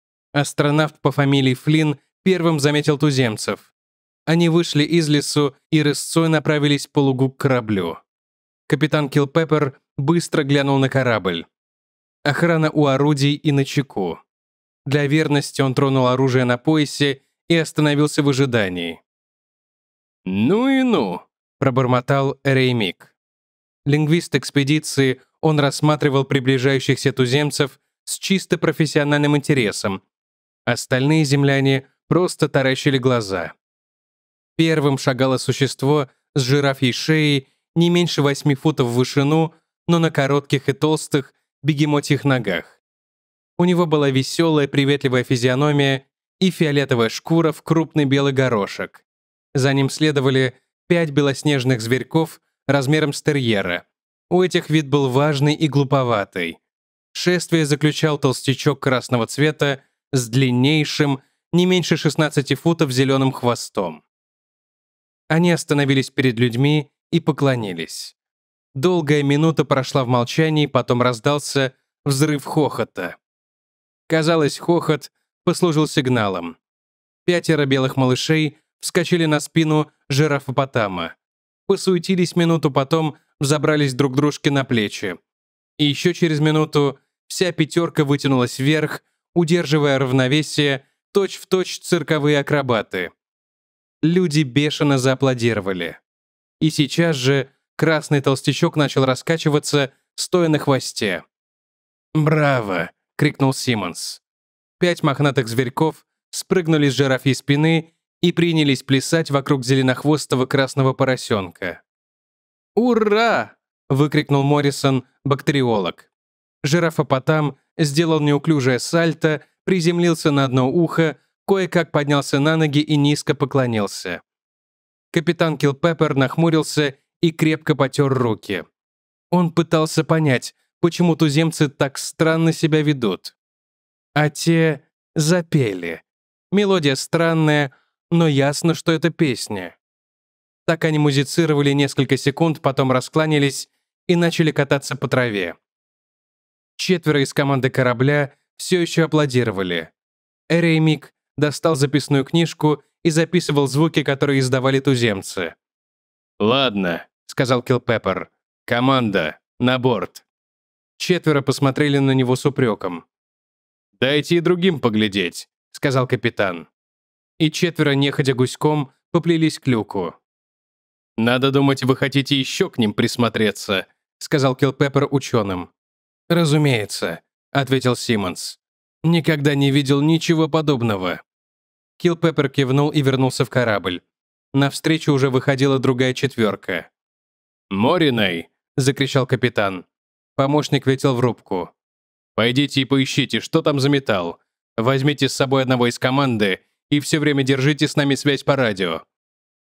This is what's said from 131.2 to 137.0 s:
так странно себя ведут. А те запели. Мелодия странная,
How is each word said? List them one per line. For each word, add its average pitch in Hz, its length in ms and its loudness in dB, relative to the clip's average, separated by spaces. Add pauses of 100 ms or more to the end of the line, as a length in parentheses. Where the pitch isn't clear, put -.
так 139 260 -4
странно 160 560 0
себя 156 300 0
ведут. 123 540 -4 (760)
А 147 160 0
те 160 540 0 (320)
запели. 135 880 -2 (500)
Мелодия 185 420 2
странная, 156 800 0 (380)